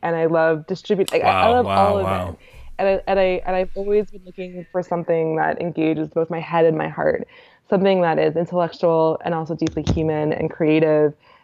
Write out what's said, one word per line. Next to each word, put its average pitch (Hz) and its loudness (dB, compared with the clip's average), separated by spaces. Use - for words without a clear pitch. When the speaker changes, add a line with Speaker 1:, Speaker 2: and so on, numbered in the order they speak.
Speaker 1:
and 170 -2
I 165 0
love 160 2
distribute-, 190 -2
like, - 0
I, - 2
I 190 2
Speaker 2:
Wow, 226 6
Speaker 1:
love 247 2
Speaker 2:
wow, 98 2
Speaker 1:
all 101 2
of 95 -2
Speaker 2:
wow. 92 -2
Speaker 1:
it. - -18
And 196 0
I, - 0
and 196 0
I, 185 2
and 185 -2
I've 185 -2
always 202 -2
been 185 -20
looking 180 -14
for 180 -2
something 165 -2
that 156 -2
engages 156 -2
both 165 -2
my 165 -6
head 165 2
and 160 4
my 156 -4
heart, 151 -2
something 190 4
that 160 2
is 156 2
intellectual 165 0
and 170 -4
also 160 -4
deeply 156 -2
human 156 0
and 160 -2
creative 156 2